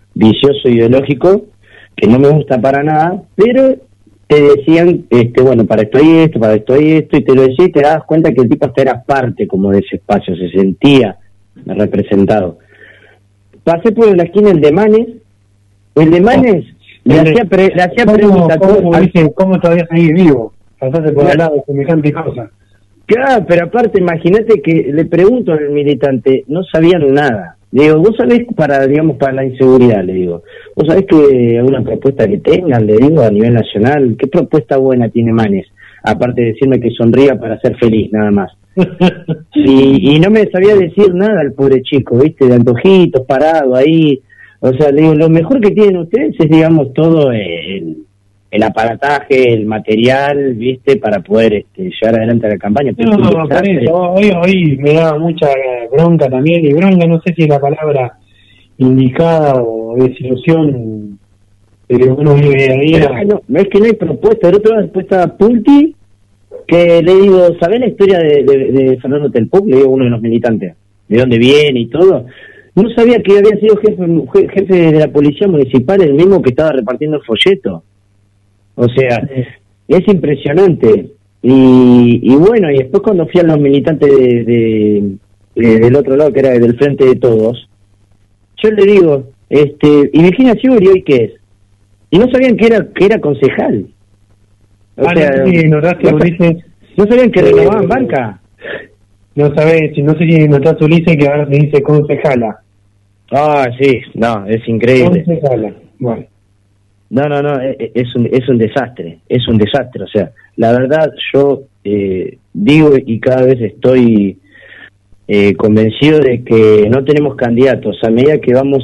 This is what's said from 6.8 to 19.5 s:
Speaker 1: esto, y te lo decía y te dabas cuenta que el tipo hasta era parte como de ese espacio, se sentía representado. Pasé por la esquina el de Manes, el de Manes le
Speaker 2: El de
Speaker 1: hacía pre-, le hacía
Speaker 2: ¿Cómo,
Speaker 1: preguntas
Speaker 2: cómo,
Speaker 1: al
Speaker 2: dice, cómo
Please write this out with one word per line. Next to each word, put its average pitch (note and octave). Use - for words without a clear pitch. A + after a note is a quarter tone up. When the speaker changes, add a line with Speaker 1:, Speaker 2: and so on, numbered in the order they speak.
Speaker 1:
esto, D#3
y C3
te C3
lo C3
decía C3+
y F#3
te D3
dabas D#3
cuenta D#3+
que C3
el A#2+
tipo -
hasta C3
era B2
parte B2+
como G2
de G2
ese G2
espacio, F#2+
se F2+
sentía G2
representado. G2
Pasé E3+
por G#3+
la F3
esquina G3+
el E3
de D3
Manes, G#3+
el D#3+
de F3
Manes A#3
le -
Speaker 2:
El D#3+
de D#3+
Speaker 1:
hacía A#3
pre-, F#3
le F3
hacía F3+
Speaker 2:
¿Cómo, G#3
Speaker 1:
preguntas F3+
Speaker 2:
cómo, F#3+
Speaker 1:
al E3
Speaker 2:
dice, E3
cómo F#3+